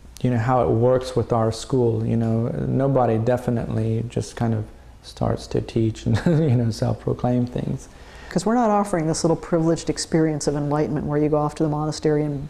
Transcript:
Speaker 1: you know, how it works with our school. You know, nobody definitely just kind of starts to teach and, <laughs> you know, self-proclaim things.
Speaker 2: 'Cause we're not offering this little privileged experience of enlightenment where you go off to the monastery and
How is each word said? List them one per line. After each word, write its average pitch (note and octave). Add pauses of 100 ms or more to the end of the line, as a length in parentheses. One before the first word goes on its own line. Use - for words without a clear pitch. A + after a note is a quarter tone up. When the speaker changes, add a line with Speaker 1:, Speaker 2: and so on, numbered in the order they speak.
(220)
Speaker 1:
you B2+
know, B2
how B2
it -
works B2
with A#2+
our A2+
school. A2+
You A2+
know, A2+
nobody C3
definitely A2+
just -
kind A2+
of G#2+ (380)
starts -
to -
teach A2+
and, A#2 (100)
<laughs> -
you D#3
know, A#2
self-proclaim B2
things. - (400)
Speaker 2:
'Cause F3+
we're A3+
not A#3
offering G3
this D#3+
little E3
privileged E3
experience D#3+
of C#3+
enlightenment D3
where D3
you D3+
go D3+
off D3
to -
the D#3
monastery D3+
and D3